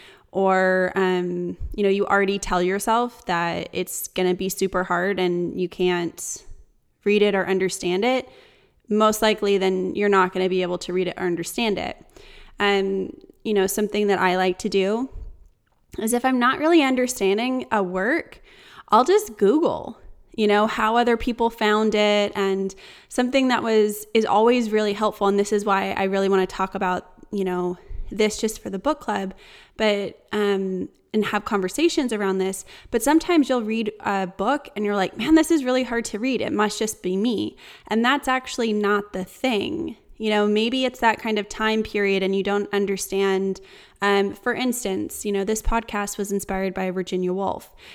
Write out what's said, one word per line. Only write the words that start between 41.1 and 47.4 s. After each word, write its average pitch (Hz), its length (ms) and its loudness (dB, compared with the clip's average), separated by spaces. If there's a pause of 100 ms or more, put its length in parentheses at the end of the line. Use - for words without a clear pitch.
kind 214 200 -2
of 208 100 -4
time 220 340 -2
period 196 400 0
and 190 140 0
you 196 60 0
don't 202 300 -2
understand. 196 880 0 (400)
Um, 202 320 2
for 240 220 -4
instance, 208 720 -4
you 208 80 -2
know, 196 120 -2
this 214 180 -2
podcast 214 560 -2
was 202 120 -6
inspired 190 440 -2
by 185 160 -4
Virginia 180 420 -2
Woolf, - 420 -6 (200)